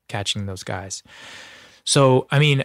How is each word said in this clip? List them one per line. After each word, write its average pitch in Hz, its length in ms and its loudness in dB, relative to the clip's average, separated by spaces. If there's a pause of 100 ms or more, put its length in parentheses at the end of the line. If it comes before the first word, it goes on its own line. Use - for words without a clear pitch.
catching 101 380 -6
those 95 180 -12
guys. 98 400 -10 (800)
So, 131 480 4
I 143 80 2
mean, 143 260 2